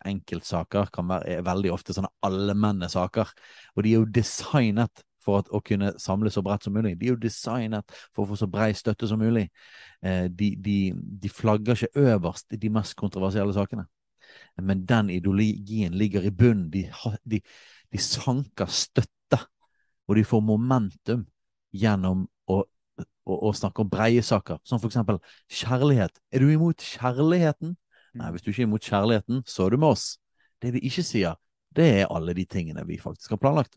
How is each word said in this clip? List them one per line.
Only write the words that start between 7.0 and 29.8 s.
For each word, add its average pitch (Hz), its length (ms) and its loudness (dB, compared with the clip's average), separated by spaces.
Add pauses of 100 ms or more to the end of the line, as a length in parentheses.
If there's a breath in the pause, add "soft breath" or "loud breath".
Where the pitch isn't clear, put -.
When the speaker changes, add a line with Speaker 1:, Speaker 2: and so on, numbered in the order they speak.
Speaker 1:
er 127 40 2
jo 117 80 -8
designet 110 600 -4 (320 loud breath)
for 101 80 0
å 101 80 -6
få 101 80 -6
så 107 100 -2
bred 104 300 2
støtte 113 280 -2
som 110 140 0
mulig. 110 240 2 (560 loud breath)
Eh, 92 300 0
de, 101 240 0
de, 101 220 0 (180)
de 95 340 -10
flagger 107 480 0
ikke 139 300 2
øverst 98 480 0
i 104 80 -8
de 110 100 0
mest 107 240 -2
kontroversielle 98 560 -2
sakene. 98 300 -2 (760 loud breath)
Men 95 300 0
den 107 260 2
ideologien 98 800 0
ligger 98 320 0
i 104 80 0
bunnen. 98 380 4
De 95 160 -4 (160)
ha-, 104 180 -4
de, 107 220 -4 (480 loud breath)
de - 80 -4
sanker - 720 -4
støtte, - 400 -2 (960)
og 104 80 4
de 107 80 4
får 113 200 0
momentum 110 760 0 (520)
gjennom 95 520 2 (260)
å, 95 60 2 (680)
å, 95 120 -4 (120)
å - 80 2
snakke - 240 -4
om 104 80 0
breie 113 340 4
saker, 98 360 -2 (100)
som 123 140 -2
for 110 80 -2
eksempel 107 260 0 (320 soft breath)
kjærlighet. 123 680 0 (100)
Er 131 160 2
du 143 80 8
imot 160 320 2
kjærligheten? 156 880 0 (420 soft breath)
Nei, 117 140 -8
Speaker 2:
Mm. 82 60 -8
Speaker 1:
hvis 85 100 -10
du - 80 -4
ikke 101 100 -2
er 117 60 2
imot 107 160 0
kjærligheten, 110 640 2
så - 160 0
er 95 80 4
du 123 80 2